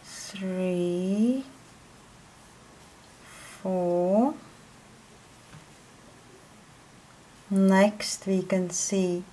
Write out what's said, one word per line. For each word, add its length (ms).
three, 1400
four. 1120
Next 800
we 160
can 260
see 640